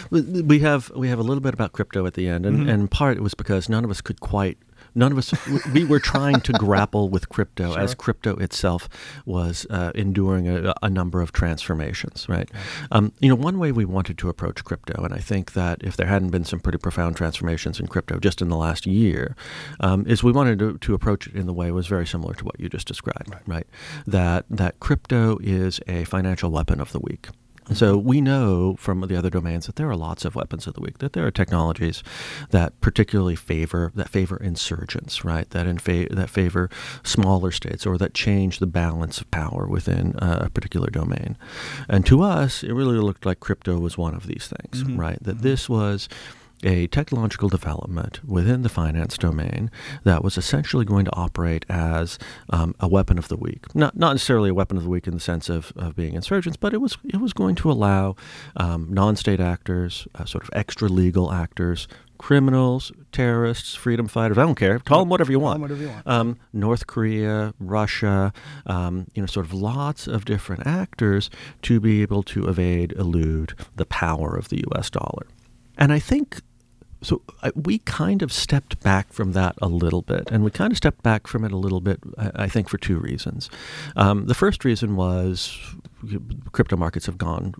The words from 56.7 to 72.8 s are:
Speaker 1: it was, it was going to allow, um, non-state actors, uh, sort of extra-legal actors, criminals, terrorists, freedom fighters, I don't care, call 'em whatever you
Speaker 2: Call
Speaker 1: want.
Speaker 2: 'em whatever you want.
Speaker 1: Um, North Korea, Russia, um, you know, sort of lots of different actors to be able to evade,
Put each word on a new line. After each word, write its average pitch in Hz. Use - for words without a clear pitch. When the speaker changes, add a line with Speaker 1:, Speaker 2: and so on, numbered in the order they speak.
Speaker 1:
it 214
was, 254
it 233
was 226
going 190
to 165
allow, 98
um, 85
non-state 98
actors, 90
uh, -
sort -
of -
extra-legal 92
actors, 87
criminals, 131
terrorists, 117
freedom 117
fighters, 110
I 127
don't 160
care, 104
call 147
'em 180
whatever 165
you 135
Speaker 2:
Call 147
Speaker 1:
want. 135
Speaker 2:
'em 156
whatever 143
you 147
want. 107
Speaker 1:
Um, 120
North 113
Korea, 107
Russia, 101
um, 90
you 107
know, -
sort 90
of 82
lots 131
of 110
different 101
actors 117
to 117
be 107
able 101
to 98
evade, 90